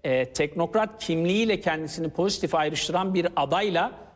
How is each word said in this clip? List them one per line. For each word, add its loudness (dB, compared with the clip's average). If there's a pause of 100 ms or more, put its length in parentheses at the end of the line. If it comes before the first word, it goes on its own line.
e, 0
teknokrat -2
kimliğiyle 2
kendisini -2
pozitif 0
ayrıştıran 0
bir 2 (100)
adayla 2 (240)